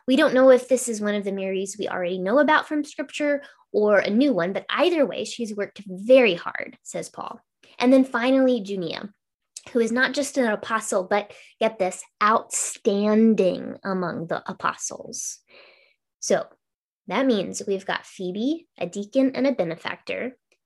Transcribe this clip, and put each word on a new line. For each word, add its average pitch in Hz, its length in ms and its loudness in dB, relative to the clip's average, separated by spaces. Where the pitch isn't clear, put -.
We 262 120 4
don't 302 160 4
know 262 160 8
if 247 180 6
this 240 220 0
is 214 100 -6
one 208 160 -2
of 202 80 -4
the 196 80 -4
Marys 190 480 -6
we 196 80 -4
already 185 320 -4
know 202 200 2
about 302 280 2
from 302 160 -4
scripture 294 580 -4
or 208 280 4
a - 100 0
new 247 240 2
one, 175 180 -2
but 190 160 -6
either 311 380 2
way, - 180 -8
she's 214 320 -8
worked 202 320 -8
very 208 480 4
hard, - 480 -12
says - 240 -10
Paul. - 320 -14
And 247 140 6
then 269 100 8
finally, 254 580 2
Junia, 190 520 -8
who 233 80 0
is 226 140 0
not 262 200 2
just 285 240 -4
an 254 80 2
apostle, 214 640 -2
but 208 220 0
get - 220 -2
this, 185 240 -4
outstanding 208 1600 2
among 180 420 -6
the - 180 -6
apostles. - 920 -10
So - 280 -2
that 214 180 -2
means 202 400 -2
we've 190 200 -6
got - 200 -6
Phoebe, 208 640 -6
a 180 80 -6
deacon 202 500 -2
and 254 120 0
a 277 60 0
benefactor, 190 800 -6